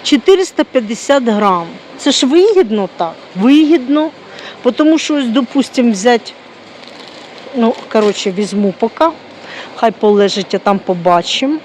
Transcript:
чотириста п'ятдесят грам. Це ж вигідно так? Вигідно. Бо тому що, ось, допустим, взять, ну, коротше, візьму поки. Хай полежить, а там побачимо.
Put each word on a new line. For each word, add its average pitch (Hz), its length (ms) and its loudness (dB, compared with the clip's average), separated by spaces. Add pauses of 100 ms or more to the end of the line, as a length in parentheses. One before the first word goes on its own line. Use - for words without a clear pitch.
чотириста 359 600 2
п'ятдесят 254 600 -2
грам. 202 440 0 (300)
Це - 140 -2
ж - 140 0
вигідно 269 720 2
так? 170 160 -4 (220)
Вигідно. 294 720 2 (540)
Бо - 80 2
тому 311 260 2
що, 302 180 -4
ось, 277 120 -2
допустим, 240 640 0
взять, 226 420 0 (1200)
ну, 233 180 2 (180)
коротше, 208 400 0
візьму 196 480 -2
поки. 226 260 0 (680)
Хай - 160 0
полежить, 202 640 0
а - 20 -2
там 196 220 0
побачимо. 180 840 -2